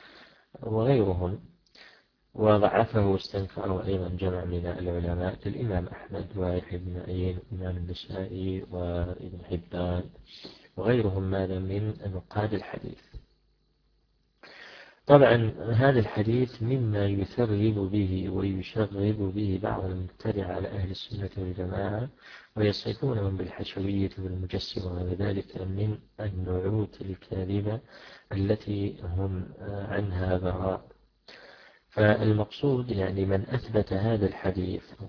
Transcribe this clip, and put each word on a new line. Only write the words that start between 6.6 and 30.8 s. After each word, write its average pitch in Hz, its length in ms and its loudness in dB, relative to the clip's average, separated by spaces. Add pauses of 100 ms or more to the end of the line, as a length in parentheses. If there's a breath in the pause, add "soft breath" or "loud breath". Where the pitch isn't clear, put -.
بن 90 200 -8
معين 92 400 -4 (140)
والإمام 92 240 -6
النسائي 92 960 -6
وابن 87 680 -4 (120)
حبان 90 540 -2 (720 loud breath)
وغيرهم 101 460 2
ماذا 95 360 0
من 101 360 -2 (200)
نقاد 104 400 -4
الحديث. - 460 -8 (2000 loud breath)
طبعا 120 460 10 (200)
هذا 127 280 6
الحديث 113 640 2
مما 110 440 2
يثرب 104 680 2 (180)
به 92 380 2
ويشغب 98 1040 0
به 98 280 0
بعض 104 220 -2
المبتدعة 92 680 -4
على 92 160 -4
أهل 95 220 -4
السنة 98 480 -8
والجماعة، 98 680 -4 (480 loud breath)
ويصفونهم 104 800 0
بالحشوية 98 800 -2
والمجسمة 92 760 -4
وغير 90 220 -2
ذلك 98 420 -2
من 98 420 -2 (220)
النعوت 95 800 -2
الكاذبة 98 800 -2 (520 loud breath)
التي 101 720 0
هم 92 460 -2 (200)
عنها 98 720 -2
براء. 92 500 -2 (1000 loud breath)